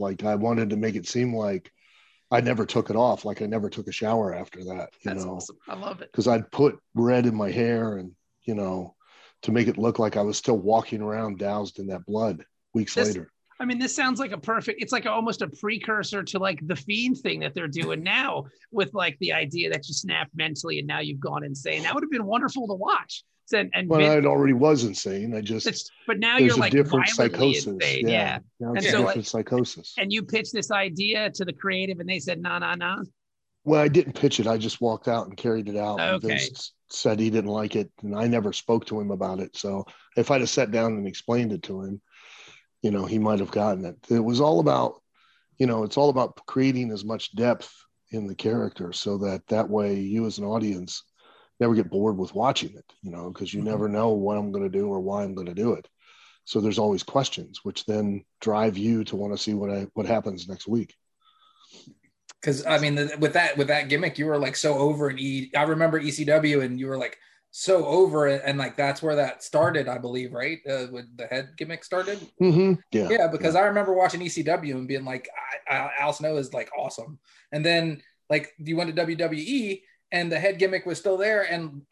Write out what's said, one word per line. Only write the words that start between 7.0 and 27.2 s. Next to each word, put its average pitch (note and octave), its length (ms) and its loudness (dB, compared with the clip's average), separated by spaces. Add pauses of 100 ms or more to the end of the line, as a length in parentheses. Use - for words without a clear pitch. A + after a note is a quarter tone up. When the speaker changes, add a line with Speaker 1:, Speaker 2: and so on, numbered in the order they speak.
Speaker 1:
in A#2+ 100 2
my G#2 160 -2
hair A2+ 480 0
and, F2+ 140 -12 (300)
you A2+ 120 -4
know, F#2 420 -4 (460)
to A2+ 100 0
make A2+ 160 4
it G2 100 0
look A2 220 0
like G#2+ 160 0
I G#2 60 2
was G#2 140 -2
still A#2 220 2
walking A2 420 0
around G#2+ 380 -4
doused G2+ 400 -4
in G2 80 -8
that F#2 180 -8
blood G#2 400 -2 (300)
weeks G#2+ 220 -2
Speaker 2:
This A#3+ 100 4
Speaker 1:
later. F#3 240 -4 (300)
Speaker 2:
I B3+ 40 -6
mean, B3 160 -2
this B3+ 160 -2
sounds C4 240 0
like C4+ 120 -4
a G3+ 60 -8
perfect, A3+ 420 -4
it's A#3 120 -8
like A#3 140 -2
almost A3+ 360 -2
a F#3 60 -4
precursor G#3 760 -4
to, F#3+ 160 -6
like, F#3 260 -2
the D#3+ 120 -4
Fiend A#3+ 420 0
thing D#3+ 220 -4
that D3+ 140 -4
they're E3+ 120 -4
doing D#3+ 380 -4
now G3 400 0 (260)
with, G3 240 0
like, F3 240 -2
the E3+ 140 -2
idea D#3+ 380 -2
that D3+ 180 -4
you D#3 60 -8
snap D#3+ 380 -2
mentally D#3 460 -4
and D3 80 -6
now D3 140 -4
you've D3+ 180 -6
gone D3 240 -6
insane. D3 400 -6
That E3 120 -2
would D4 100 -2
have D#4 60 -6
been A#3 160 -2
wonderful A#3+ 420 -2
to G3+ 60 -4
watch. - 500 -2 (280)
And, G3+ 220 2
and F#3 140 0
Speaker 1:
Well, D#3 120 6
Speaker 2:
Vin- D3+ 240 6
Speaker 1:
I C#3+ 40 4
already C#3 240 6
was C3+ 320 6
insane. G2+ 500 -4
I G#2+ 60 -4
just, A2 260 -4
Speaker 2:
It's, - 240 -4 (160)
but G#3+ 140 0
now A#3 180 4
Speaker 1:
there's B2+ 120 8
Speaker 2:
you're, A#3 80 4
Speaker 1:
a - 20 4
Speaker 2:
like, G3 100 4
Speaker 1:
different C#3+ 360 4 (100)
Speaker 2:
violently B2+ 400 4